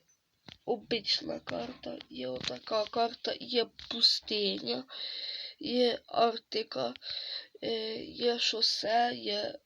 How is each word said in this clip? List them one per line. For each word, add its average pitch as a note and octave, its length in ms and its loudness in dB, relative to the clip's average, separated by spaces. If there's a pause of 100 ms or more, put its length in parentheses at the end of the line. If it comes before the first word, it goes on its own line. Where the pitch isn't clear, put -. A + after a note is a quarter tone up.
(640)
обична - 760 0
карта, - 580 -6 (120)
є B2+ 180 -6
отака B2+ 560 -2
карта, A#3 560 -2
є A#3+ 260 2 (240)
пустиня. A3+ 920 2 (760)
Є A#3+ 460 2
Арктика, A3+ 880 2 (680)
е, A3 420 -2
є A#3+ 340 2
шосе, A#3 760 4
є, G#2+ 520 -2